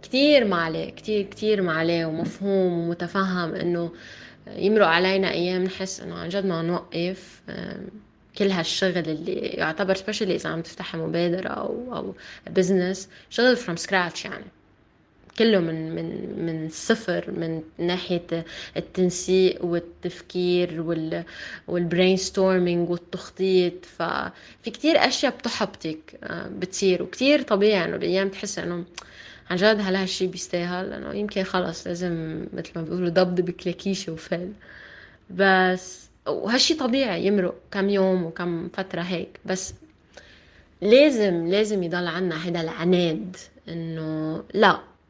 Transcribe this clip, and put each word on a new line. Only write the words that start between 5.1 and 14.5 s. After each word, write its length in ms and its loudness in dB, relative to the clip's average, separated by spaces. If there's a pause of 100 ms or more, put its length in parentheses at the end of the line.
أيام 340 0
نحس 360 -6
إنه 140 -10
عن 140 -8
جد 180 -2
ما 160 0
نوقف، 880 -4
آم، 380 -10 (520)
كل 120 4
هالشغل 580 0
اللي 260 -4
يعتبر، 600 -2
especially 280 -4
إذا 280 -2
عم 100 -4
تفتح 360 -10
مبادرة 520 0
أو، 480 -6
أو 180 -8 (460)
business، 380 2 (320)
شغل 260 4
from 260 -6
scratch 420 -2
يعني. 200 -10 (920)